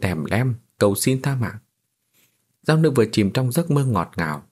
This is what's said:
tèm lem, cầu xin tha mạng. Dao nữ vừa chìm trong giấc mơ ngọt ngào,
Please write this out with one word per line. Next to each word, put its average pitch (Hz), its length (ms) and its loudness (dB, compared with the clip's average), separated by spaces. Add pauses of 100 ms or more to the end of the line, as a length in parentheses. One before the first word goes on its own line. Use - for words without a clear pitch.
tèm 82 240 -2
lem, 117 300 0 (220)
cầu 101 180 2
xin 131 260 0
tha 139 140 -2
mạng. 110 220 -4 (1080)
Dao 156 140 2
nữ 160 140 4
vừa 123 200 4
chìm 98 200 2
trong 127 200 0
giấc 170 200 -2
mơ 143 140 2
ngọt 98 320 -2
ngào, 78 340 -6